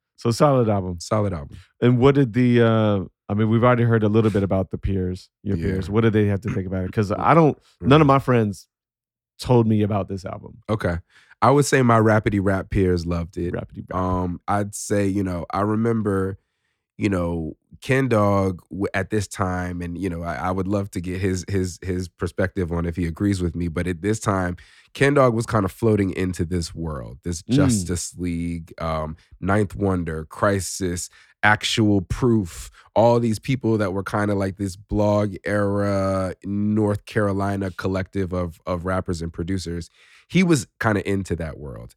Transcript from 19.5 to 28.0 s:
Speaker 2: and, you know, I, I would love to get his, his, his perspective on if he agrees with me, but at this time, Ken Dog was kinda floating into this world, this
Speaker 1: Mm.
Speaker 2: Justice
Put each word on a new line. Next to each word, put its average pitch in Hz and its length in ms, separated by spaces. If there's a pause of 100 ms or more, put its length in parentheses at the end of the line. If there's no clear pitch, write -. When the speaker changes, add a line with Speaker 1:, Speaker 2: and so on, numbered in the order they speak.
Speaker 2:
and, 85 160
you 95 100
know, 82 140
I, 85 140
I 80 160
would 92 160
love 98 240
to 90 100
get 90 180
his, 92 280
his, 92 340
his 90 260
perspective 90 640
on 85 140
if 85 100
he 90 80
agrees 92 380
with 85 120
me, 87 140
but 82 180
at 87 140
this 104 200
time, 92 360 (380)
Ken 135 200
Dog 131 200
was 113 100
kinda 104 240
floating 104 440
into 92 340
this 85 280
world, 69 500
this 87 180
Speaker 1:
Mm. 117 140
Speaker 2:
Justice 95 600